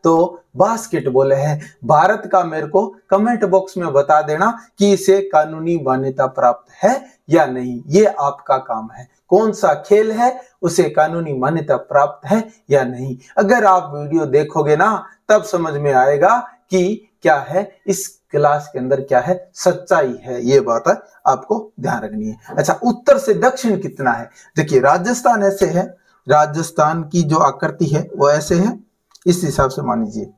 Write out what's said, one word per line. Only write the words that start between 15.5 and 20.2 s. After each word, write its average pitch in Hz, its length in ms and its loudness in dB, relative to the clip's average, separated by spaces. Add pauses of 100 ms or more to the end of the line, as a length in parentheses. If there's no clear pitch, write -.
में 143 180 0
आएगा 143 460 4 (320)
कि 185 400 -2 (120)
क्या 147 260 2
है, 190 280 -4 (100)
इस - 340 -6 (100)
क्लास 147 420 0
के 135 60 -8
अंदर 127 220 -2
क्या 123 200 0
है, 180 340 -4
सच्चाई 165 680 -2